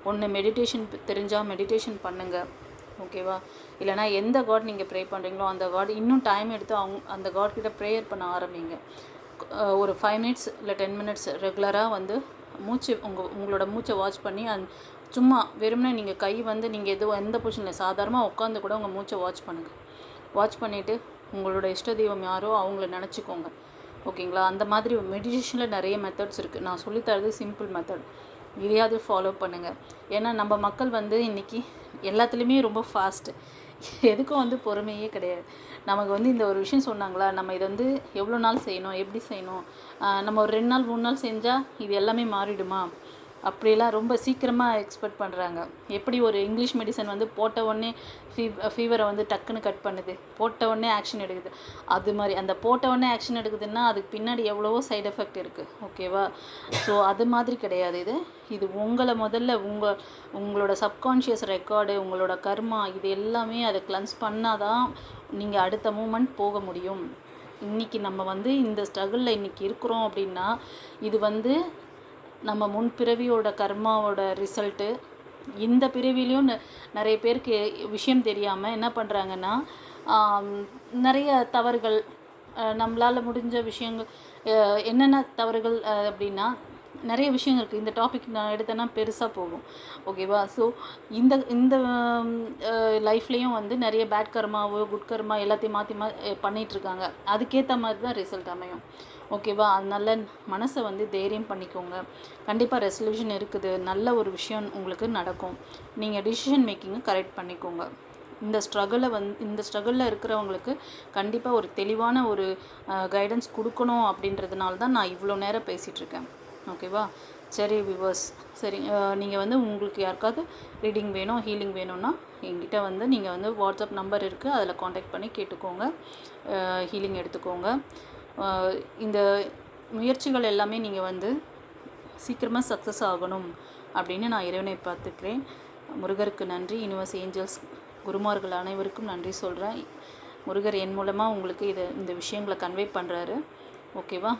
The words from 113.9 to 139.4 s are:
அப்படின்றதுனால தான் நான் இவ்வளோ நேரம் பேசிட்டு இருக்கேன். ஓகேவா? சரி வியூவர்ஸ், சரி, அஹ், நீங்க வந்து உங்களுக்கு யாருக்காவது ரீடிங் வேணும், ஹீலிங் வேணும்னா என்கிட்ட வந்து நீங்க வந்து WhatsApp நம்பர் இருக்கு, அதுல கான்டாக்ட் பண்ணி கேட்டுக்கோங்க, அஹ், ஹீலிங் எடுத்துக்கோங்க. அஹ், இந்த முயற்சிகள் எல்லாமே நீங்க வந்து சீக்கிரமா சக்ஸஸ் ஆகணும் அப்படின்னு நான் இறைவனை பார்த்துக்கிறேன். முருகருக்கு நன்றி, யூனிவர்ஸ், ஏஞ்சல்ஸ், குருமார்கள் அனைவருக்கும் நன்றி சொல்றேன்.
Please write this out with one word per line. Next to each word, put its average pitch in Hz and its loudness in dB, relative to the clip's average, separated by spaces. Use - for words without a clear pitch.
அப்படின்றதுனால 190 -2
தான் 240 2
நான் 214 4
இவ்வளோ 190 -2
நேரம் 208 -2
பேசிட்டு 175 -8
இருக்கேன். 165 -12
ஓகேவா? 185 -4
சரி 208 0
வியூவர்ஸ், 190 -2
சரி, 196 -4
அஹ், 202 4
நீங்க 202 -2
வந்து 214 2
உங்களுக்கு 202 -2
யாருக்காவது 220 0
ரீடிங் 208 0
வேணும், 196 0
ஹீலிங் 208 -2
வேணும்னா 185 -2
என்கிட்ட 180 -2
வந்து 196 -2
நீங்க 202 2
வந்து 190 -2
WhatsApp 202 0
நம்பர் 196 -2
இருக்கு, 190 -4
அதுல 202 2
கான்டாக்ட் 185 -6
பண்ணி 190 -6
கேட்டுக்கோங்க, 196 -6
அஹ், 185 0
ஹீலிங் 190 -4
எடுத்துக்கோங்க. 180 -2
அஹ், 190 0
இந்த 202 4
முயற்சிகள் 254 2
எல்லாமே 208 2
நீங்க 202 -4
வந்து 185 -2
சீக்கிரமா 240 -2
சக்ஸஸ் 214 -4
ஆகணும் 185 -2
அப்படின்னு 185 -2
நான் 214 0
இறைவனை 185 -4
பார்த்துக்கிறேன். 185 -6
முருகருக்கு 196 -2
நன்றி, 185 -4
யூனிவர்ஸ், 190 -6
ஏஞ்சல்ஸ், 190 -6
குருமார்கள் 196 0
அனைவருக்கும் 190 -4
நன்றி 185 -6
சொல்றேன். 190 -6